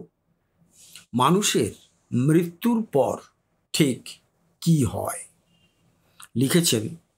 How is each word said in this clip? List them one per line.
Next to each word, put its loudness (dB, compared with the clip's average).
মানুষের 2
মৃত্যুর 0
পর 0
ঠিক 0
কি 2
হয়। -6
লিখেছেন 0